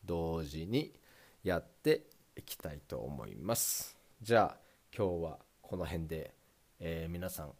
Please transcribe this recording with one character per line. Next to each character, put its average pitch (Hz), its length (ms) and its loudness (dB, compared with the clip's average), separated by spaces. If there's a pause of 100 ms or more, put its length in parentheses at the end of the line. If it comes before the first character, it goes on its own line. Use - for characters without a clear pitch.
同 82 380 0
時 78 240 -6
に 127 320 -2 (460)
や 90 140 4
っ - 60 -4
て - 420 2 (300)
い - 60 -12
き - 140 -12
た - 160 -8
い 73 160 -10
と - 100 -4
思 60 300 -6
い 50 80 -12
ま 90 180 0
す。 - 420 -2 (240)
じ 117 160 6
ゃ 101 200 8
あ、 - 40 -20 (360)
今 90 240 2
日 82 40 0
は 78 140 -6 (220)
こ - 160 -8
の 90 80 -2
辺 82 240 -4
で、 80 260 -6 (460)
え 82 280 -4
ー、 - 0 -
皆 87 220 -4
さ 80 140 -8
ん 71 140 -12